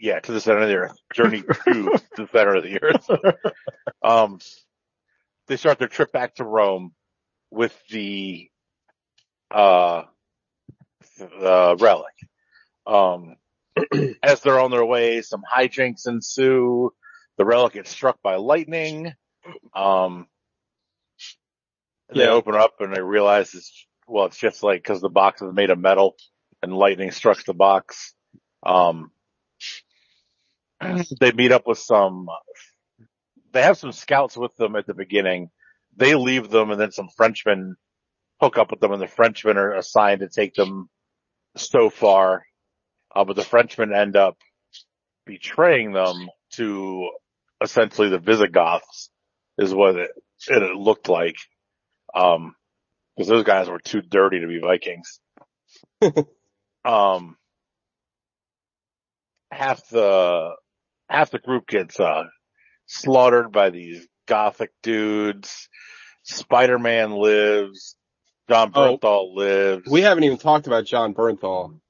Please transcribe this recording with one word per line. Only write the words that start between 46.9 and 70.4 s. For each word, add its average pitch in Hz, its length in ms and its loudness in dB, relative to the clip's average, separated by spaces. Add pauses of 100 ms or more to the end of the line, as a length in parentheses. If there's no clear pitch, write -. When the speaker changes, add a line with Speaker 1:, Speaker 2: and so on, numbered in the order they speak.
Speaker 1:
essentially 107 480 0
the 92 100 0
Visigoths 87 880 0 (480)
is 95 160 -2
what 95 220 4
it, 87 160 -8 (360)
it 98 300 0
looked 104 320 -2
like. 85 260 -2 (800)
Um, 85 420 0 (600)
'cause 87 100 -6
those 113 160 4
guys 95 260 2
were 87 100 -10
too - 220 -8
dirty 95 400 0
to 85 60 -6
be 85 120 -8
Vikings. 87 600 -6 (800)
Speaker 3:
<laughs> 156 260 2 (580)
Speaker 1:
Um, 95 500 0 (2250)
half 135 380 -8
the, 90 680 0 (540)
half 147 220 0
the 131 80 -10
group 127 280 -6
gets, 92 320 -6
uh, 80 240 -2 (640)
slaughtered 123 640 2
by 101 180 2
these 85 380 -14 (200)
Gothic 107 440 -4 (120)
dudes. 107 840 -6 (540)
Spider-Man 120 880 0
lives. 104 840 0 (540)
Jon 113 240 4
Speaker 3:
Oh, 135 240 2
Speaker 1:
Bernthal 98 380 -2
lives. 98 540 0
Speaker 3:
we 165 120 2
haven't 185 220 4
even 135 160 0
talked 151 280 0